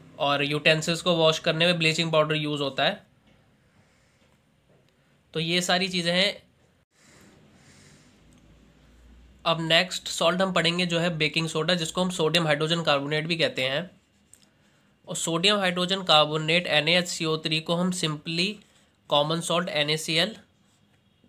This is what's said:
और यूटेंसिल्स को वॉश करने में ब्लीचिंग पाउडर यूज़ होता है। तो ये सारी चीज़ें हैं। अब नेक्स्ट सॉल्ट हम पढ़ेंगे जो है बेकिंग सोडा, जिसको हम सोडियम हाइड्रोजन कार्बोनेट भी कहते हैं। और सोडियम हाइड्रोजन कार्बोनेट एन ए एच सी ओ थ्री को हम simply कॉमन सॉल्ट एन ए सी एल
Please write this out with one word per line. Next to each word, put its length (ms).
और 240
यूटेंसिल्स 580
को 140
वॉश 240
करने 260
में 120
ब्लीचिंग 340
पाउडर 240
यूज़ 260
होता 220
है। 220
तो 60
ये 220
सारी 260
चीज़ें 240
हैं। 300
अब 180
नेक्स्ट 460
सॉल्ट 340
हम 100
पढ़ेंगे 340
जो 120
है 180
बेकिंग 320
सोडा, 260
जिसको 280
हम 100
सोडियम 340
हाइड्रोजन 360
कार्बोनेट 440
भी 100
कहते 280
हैं। 260
और 80
सोडियम 420
हाइड्रोजन 460
कार्बोनेट 640
एन 200
ए 100
एच 100
सी 160
ओ 140
थ्री 220
को 140
हम 200
simply 540
कॉमन 320
सॉल्ट 280
एन 200
ए 80
सी 180
एल 200